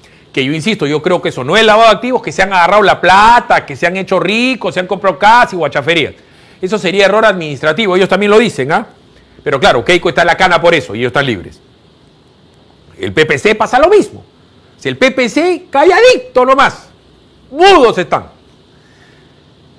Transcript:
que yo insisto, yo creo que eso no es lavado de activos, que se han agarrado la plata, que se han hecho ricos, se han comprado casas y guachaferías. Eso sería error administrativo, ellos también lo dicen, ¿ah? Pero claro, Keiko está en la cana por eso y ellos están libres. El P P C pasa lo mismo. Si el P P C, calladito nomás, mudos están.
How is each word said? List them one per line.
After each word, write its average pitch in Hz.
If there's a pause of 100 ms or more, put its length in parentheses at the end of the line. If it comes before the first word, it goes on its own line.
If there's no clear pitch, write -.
(320)
que 135
yo 135
insisto, 160
yo 147
creo 175
que 170
eso 135
no 151
es 220
lavado 220
de 214
activos, 247
que 156
se 190
han 196
agarrado 185
la 170
plata, 202
que 143
se 175
han 180
hecho 185
ricos, 214
se 180
han 185
comprado 190
casas 226
y -
guachaferías. 143 (460)
Eso 185
sería 190
error 214
administrativo, 175
ellos 185
también 202
lo 214
dicen, 156
¿ah? 208 (560)
Pero 143
claro, 135
Keiko 175
está 170
en 170
la 165
cana 180
por 170
eso 120
y 113
ellos 123
están 139
libres. 85 (1400)
El 95
P 156
P 151
C 196
pasa 233
lo 311
mismo. 403 (540)
Si -
el 131
P 262
P 233
C, 339
calladito 349
nomás, 262 (640)
mudos 294
están. 143 (1500)